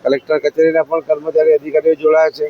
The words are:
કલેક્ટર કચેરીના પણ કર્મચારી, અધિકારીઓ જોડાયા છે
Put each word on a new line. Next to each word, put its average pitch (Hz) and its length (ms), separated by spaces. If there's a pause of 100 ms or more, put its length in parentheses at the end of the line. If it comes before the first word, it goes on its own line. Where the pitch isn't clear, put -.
કલેક્ટર 139 360
કચેરીના 160 520
પણ 160 180
કર્મચારી, 156 520
અધિકારીઓ 151 340
જોડાયા 156 440
છે 151 120